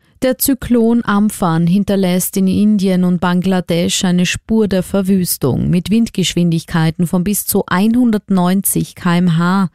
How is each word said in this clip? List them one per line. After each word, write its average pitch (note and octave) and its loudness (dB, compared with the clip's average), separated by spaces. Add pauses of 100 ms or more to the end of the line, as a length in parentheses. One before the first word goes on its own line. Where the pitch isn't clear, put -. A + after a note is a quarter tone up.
(240)
Der B3+ 0
Zyklon A#3+ 0
Amphan G3+ 0
hinterlässt F#3 0
in F#3+ 2
Indien F#3+ 2
und F3+ 0
Bangladesch F3+ 0
eine F3+ 2
Spur A3 -2
der F#3 0
Verwüstung. F#3 -2
Mit F3 0
Windgeschwindigkeiten F3 0
von F3+ -2
bis G3+ -4
zu - -2
einhundertneunzig G3 0
K F3 0
M F3 2
H F3+ 0